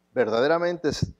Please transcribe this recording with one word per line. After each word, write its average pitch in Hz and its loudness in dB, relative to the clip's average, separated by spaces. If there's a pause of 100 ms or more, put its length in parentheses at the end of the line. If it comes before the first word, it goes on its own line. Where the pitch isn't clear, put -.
(140)
verdaderamente 147 0
es - -4